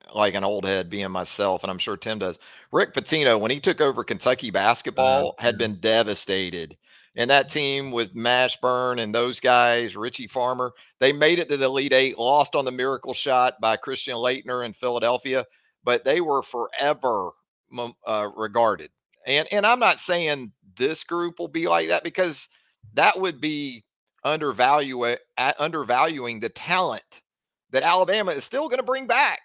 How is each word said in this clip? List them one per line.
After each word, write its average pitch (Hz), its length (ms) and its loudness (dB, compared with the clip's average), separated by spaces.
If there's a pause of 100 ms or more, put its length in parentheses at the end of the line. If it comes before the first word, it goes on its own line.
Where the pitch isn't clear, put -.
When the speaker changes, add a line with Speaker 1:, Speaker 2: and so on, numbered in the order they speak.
(140)
Speaker 1:
like, 104 200 2
an 98 100 -2
old 98 220 -2
head 95 240 0
being 98 200 -6
myself, 92 540 -2
and 98 80 -6
I'm 92 60 -8
sure 101 180 -6
Tim 110 240 -8
does, 92 180 -6 (360)
Rick 180 200 0
Pitino, 131 460 2
when 107 100 0
he 143 120 -2
took 185 180 2
over 135 240 2
Kentucky 120 480 -2
basketball, 131 880 2
Speaker 2:
Uh, - 40 -16
Speaker 1:
had 120 140 2
Speaker 2:
yeah. 101 40 -4
Speaker 1:
been 107 200 -2
devastated. 95 960 0 (380)
And 120 140 0
that 139 200 4
team 139 420 -2
with 117 240 -4
Mashburn 123 840 0
and 107 120 -4
those 120 280 -2
guys, 120 560 2
Richie 117 300 -8
Farmer, 123 460 -4 (260)
they 135 120 6
made 156 280 4
it 160 100 -4
to 143 80 0
the 135 80 0
Elite 135 260 0
Eight, 131 260 4
lost 135 380 2
on 143 80 0
the 131 80 -4
miracle 131 420 -4
shot 127 460 0
by 110 160 2
Christian 131 400 -8
Laettner 123 500 -4
in 110 60 -10
Philadelphia, 123 720 -2 (380)
but 120 220 0
they 156 160 2
were 139 200 0
forever 120 920 -2 (380)
mem-, 120 260 -10 (120)
uh, 107 300 -2
regarded. 107 540 0 (360)
And, 143 240 4
and 202 140 2
I'm 240 140 4
not 190 200 2
saying 151 540 -2 (240)
this 147 260 -2
group 175 340 -6
will 170 120 -8
be 165 180 -4
like 165 220 2
that 170 160 0
because 175 420 -4 (460)
that 185 260 6
would 165 220 -4
be 147 420 -6 (400)
undervalue-, 131 920 2 (200)
uh, 131 220 2
undervaluing 135 800 -2
the 113 100 -4
talent 165 720 -4 (500)
that 135 120 0
Alabama 185 480 2
is 143 140 -6
still 285 240 -4
gonna 254 140 -2
bring 262 220 -4
back. 226 400 2